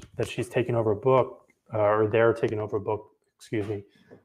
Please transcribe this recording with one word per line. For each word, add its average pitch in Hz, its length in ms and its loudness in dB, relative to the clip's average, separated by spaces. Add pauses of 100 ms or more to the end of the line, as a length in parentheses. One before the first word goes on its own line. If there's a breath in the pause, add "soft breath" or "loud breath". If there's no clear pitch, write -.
(160)
that 123 100 -4
she's - 220 -6
taking 120 260 -2
over 110 180 0
a 98 40 -2
book, 127 500 0 (280)
uh, 110 40 -2
or 107 280 4
they're 113 260 4
taking 110 260 -2
over 107 200 -6
a - 20 -6
book, 104 300 -6 (260)
excuse 104 320 -6
me, 101 160 -8 (400 soft breath)